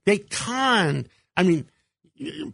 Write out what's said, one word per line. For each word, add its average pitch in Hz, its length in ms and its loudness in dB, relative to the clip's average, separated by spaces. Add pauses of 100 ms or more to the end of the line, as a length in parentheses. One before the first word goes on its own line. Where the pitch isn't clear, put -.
They 202 140 4
con, 220 880 0 (300)
I 175 60 4
mean, 170 260 2 (840)